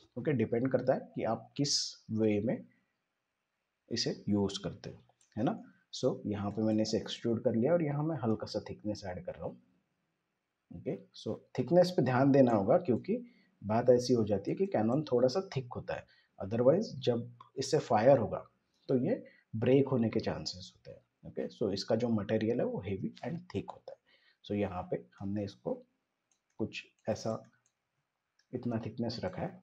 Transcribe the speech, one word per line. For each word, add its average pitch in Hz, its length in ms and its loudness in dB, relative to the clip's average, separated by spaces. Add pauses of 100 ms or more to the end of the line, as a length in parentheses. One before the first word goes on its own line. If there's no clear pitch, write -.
(180)
Okay, 127 160 -2
depend 120 380 0
करता 131 220 2
है - 220 -4
कि 120 100 -4
आप 113 320 -4
किस 143 220 0 (320)
वे 107 300 4
में 131 160 0 (1300)
इसे - 200 -2 (180)
यूज़ 101 340 0
करते - 260 -10
हो, - 120 -18 (340)
है 110 80 -2
ना। 160 80 2 (420)
So - 160 0 (160)
यहाँ 101 260 -2
पे 113 100 -4
मैंने 110 200 2
इसे 110 160 0
extrude - 460 -4
कर 117 120 2
लिया 117 180 2
और 170 100 2
यहाँ 143 200 -2
मैं 160 200 -4
हल्का 110 240 0
सा 107 120 -4 (100)
thickness 101 380 -6
add 87 180 -8
कर - 100 -10
रहा 85 100 -10
हूँ। 131 100 -8 (1160)
Okay, 127 240 -6 (200)
so - 200 -8 (240)
thickness 170 360 4
पे - 60 2
ध्यान 127 300 4
देना 131 200 8
होगा 110 280 4
क्योंकि 175 360 0 (460)
बात 113 280 0
ऐसी 123 240 6
हो 117 120 4
जाती 101 260 -2
है 165 60 -4
कि 196 80 2 (100)
Canon 113 360 2
थोड़ा 123 160 4
सा 185 140 0 (140)
thick 131 200 -6
होता 95 200 -6
है, - 100 -12 (340)
otherwise 123 600 4
जब 117 320 -2 (260)
इससे 139 220 0
fire 123 380 6
होगा - 280 -2 (440)
तो 139 80 4
ये 170 260 2 (320)
break 127 320 6
होने 117 220 2
के 110 100 0
chances 90 560 -6
होते - 160 -20
हैं। - 380 -20
Okay, - 200 -6
so 101 240 -2
इसका 107 220 -2
जो 120 160 0
material 110 480 0
है - 60 0
वो 240 160 -4
heavy 104 320 -6 (120)
and 170 140 -6 (160)
thick 90 160 -6
होता - 200 -16
है। - 60 -18 (480)
So 104 140 -4
यहाँ 92 320 -4
पे - 120 -6 (160)
हमने 101 240 -4
इसको - 300 -6 (840)
कुछ 104 240 -6 (260)
ऐसा 113 320 -4 (1120)
इतना 120 320 -4
thickness 117 380 -6
रखा - 180 -6
है। - 220 -8